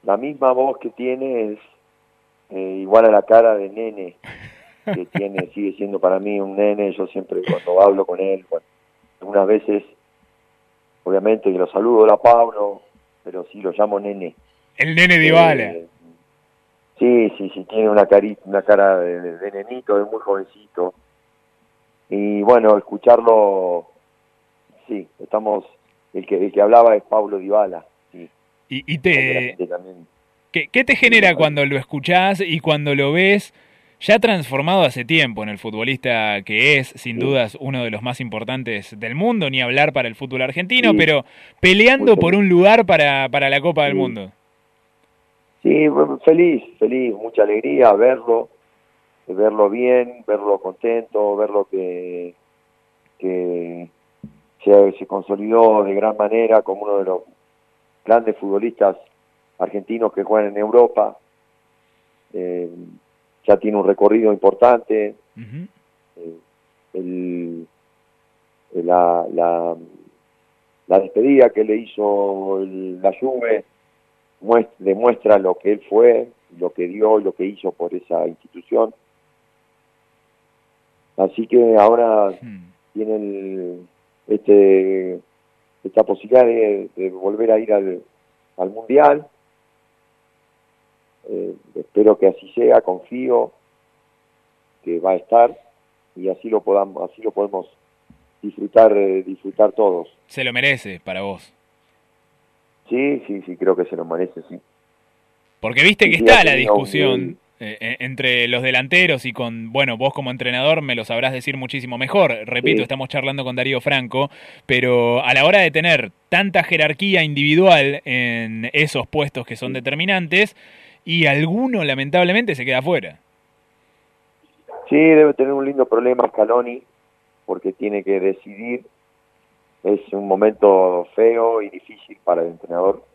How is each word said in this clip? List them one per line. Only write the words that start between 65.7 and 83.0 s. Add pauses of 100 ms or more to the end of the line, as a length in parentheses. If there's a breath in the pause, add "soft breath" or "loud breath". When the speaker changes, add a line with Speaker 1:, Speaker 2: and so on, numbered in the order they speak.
Speaker 1:
Eh, (580)
el, (1200)
la,
la, (1120)
la
despedida
que
le
hizo
el,
la
Juve (800)
muest-,
demuestra
lo
que
él
fue, (300)
lo
que
dio
y
lo
que
hizo
por
esa
institución. (2250)
Así
que
ahora (100)
Speaker 2:
Hmm. (200)
Speaker 1:
tiene